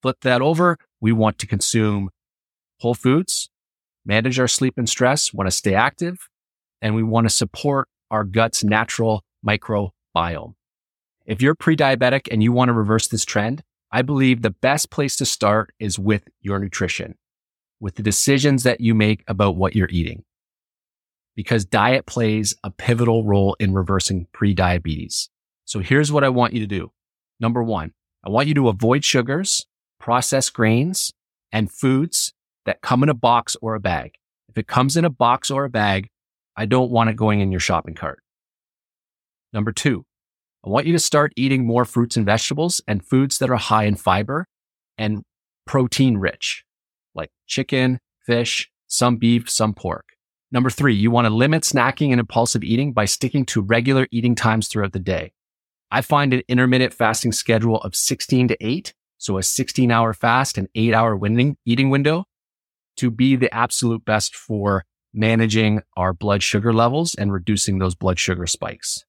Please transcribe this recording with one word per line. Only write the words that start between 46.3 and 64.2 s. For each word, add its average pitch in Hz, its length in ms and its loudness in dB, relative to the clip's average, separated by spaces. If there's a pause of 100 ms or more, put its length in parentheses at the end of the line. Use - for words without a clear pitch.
like - 180 -12 (160)
chicken, 127 520 0 (260)
fish, - 460 -2 (160)
some 120 300 2
beef, 117 320 2
some 107 240 0
pork. 82 320 -8 (460)
Number 127 180 2
three, 127 260 2
you 107 160 2
want 120 140 2
to 107 80 2
limit 143 300 2
snacking 135 480 0
and 123 100 4
impulsive 117 420 -2
eating 127 300 -2
by 110 100 0
sticking 131 440 -2
to 110 140 -2
regular 123 480 2
eating 117 260 0
times 110 340 0
throughout 101 240 -4
the 95 60 -6
day. 90 340 -6 (580)
I 117 80 0
find 143 340 2
an 127 140 0
intermittent 127 460 2
fasting 110 400 0
schedule 113 480 0
of 107 120 -8
sixteen - 540 0
to 117 180 -2
eight, 127 280 -6 (240)
so 95 200 -4
a 95 60 -2
sixteen-hour 117 680 0
fast 123 440 0
and 98 180 -6
eight-hour 113 420 2
winning, 120 480 0
eating 127 240 2
window, 147 340 0 (760)
to 123 140 0
be 127 240 4
the 123 180 0
absolute 117 520 -2
best 107 280 -2